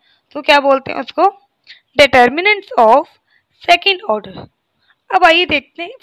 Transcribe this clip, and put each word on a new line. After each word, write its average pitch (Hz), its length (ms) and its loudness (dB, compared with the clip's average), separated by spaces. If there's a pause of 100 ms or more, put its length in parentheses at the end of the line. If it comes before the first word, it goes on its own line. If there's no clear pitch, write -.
(340)
तो 294 80 -12
क्या 285 180 2
बोलते 269 320 -2
हैं - 80 -10
उसको, 330 300 -2 (640)
determinants 294 840 0
of 233 260 4 (560)
second 359 480 -2
order। 214 360 -10 (640)
अब 359 140 0
आइए 339 220 2
देखते 294 360 -6
हैं 359 80 -14 (120)